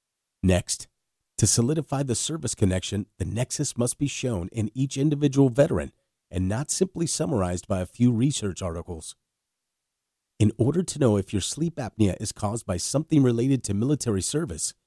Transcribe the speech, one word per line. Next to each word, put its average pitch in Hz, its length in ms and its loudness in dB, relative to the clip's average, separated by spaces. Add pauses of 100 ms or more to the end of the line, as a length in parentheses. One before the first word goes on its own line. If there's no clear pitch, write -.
(440)
Next, 90 440 2 (500)
to 117 100 4
solidify 139 560 0
the 127 120 0
service 156 400 -4
connection, 98 500 0 (120)
the 92 80 -2
nexus 120 520 -4
must 120 200 -2
be 143 100 0
shown 107 440 -4
in 110 240 -2
each 135 220 -2
individual 139 520 4
veteran 110 420 2 (380)
and 92 200 0
not 120 200 -4
simply 170 380 -2
summarized 95 600 -2
by 95 120 0
a 92 60 -2
few 120 260 2
research 110 500 -2
articles. 82 540 -8 (1200)
In 107 180 6
order 151 260 2
to - 160 -8
know 113 180 4
if 98 140 -2
your 101 100 -2
sleep 160 340 -4
apnea 113 440 0
is 104 120 -6
caused 104 340 -6
by 92 120 -4
something 143 460 0
related 127 400 2
to 104 100 -4
military 113 480 0
service, 113 520 -4 (140)